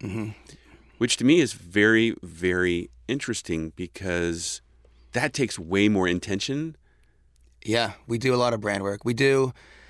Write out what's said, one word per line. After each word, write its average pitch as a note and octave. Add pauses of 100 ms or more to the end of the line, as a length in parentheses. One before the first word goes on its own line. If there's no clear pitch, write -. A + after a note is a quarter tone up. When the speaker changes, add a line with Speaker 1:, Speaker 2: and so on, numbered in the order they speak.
Speaker 1:
Mm-hmm. G#2+ (680)
Speaker 2:
which A#2
to A#2
me D#3+
is B2
very, G#2+
very F2+ (180)
interesting F2
because E2+ (500)
that B2+
takes -
way G2
more F#2+
intention. C3+ (880)
Speaker 1:
Yeah, G#2+ (140)
we A#2
do B2+
a B2
lot A#2+
of G#2+
brand G2+
work. G2
We B2
do, C3+ (380)